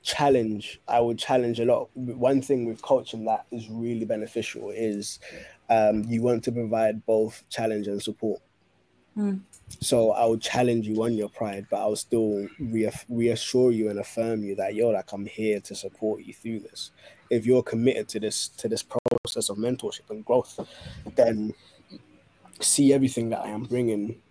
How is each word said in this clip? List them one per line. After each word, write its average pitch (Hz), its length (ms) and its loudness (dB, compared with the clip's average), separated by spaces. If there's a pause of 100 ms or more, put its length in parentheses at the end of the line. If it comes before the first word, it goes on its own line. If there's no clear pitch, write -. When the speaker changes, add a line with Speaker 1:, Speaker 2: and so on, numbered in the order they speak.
Speaker 1:
challenge, 117 840 2
I 120 120 4
would 117 180 2
challenge 120 420 0
a 117 40 2
lot. 120 300 2
One 127 480 2
thing 131 240 0
with 113 160 -6
coaching 120 440 0
that 110 240 -2
is 113 180 -10
really 113 360 -4
beneficial 107 680 -6
is, 104 480 -4 (500)
um, 107 400 4
you 113 140 0
want 120 220 2
to - 80 0
provide 113 540 0
both 110 440 2
challenge 107 360 -2
and 101 160 -4
support. 107 380 -4 (760)
Speaker 2:
Mm. 202 240 -2 (400)
Speaker 1:
So 113 320 4
I 117 120 2
would 113 160 2
challenge 117 480 0
you 110 160 0
on 120 100 0
your 107 140 -2
pride, 101 420 -8
but 101 80 -2
I'll 104 180 0
still 104 520 0 (100)
reaff-, 110 500 -2
reassure 117 600 2
you 110 200 2
and 101 80 -4
affirm 113 440 -2
you 98 140 -4
that, 101 180 -2
yo, 113 160 4
like, 98 220 -2
I'm 101 140 -8
here 107 340 -2
to - 140 -14
support 104 480 -6
you 117 100 -16
through 113 280 -8
this. - 300 -14 (380)
If 113 180 2
you're 123 160 6
committed 117 460 0
to 107 120 -6
this, 104 280 -4
to - 200 -8
this 220 140 -2
process - 680 -2
of 101 100 -6
mentorship 117 520 -4
and 107 140 -10
growth, - 340 0 (560)
then 117 400 2 (1080)
see 139 320 6
everything 123 380 2
that 117 100 -2
I - 80 -8
am 107 160 -6
bringing 113 560 -2 (100)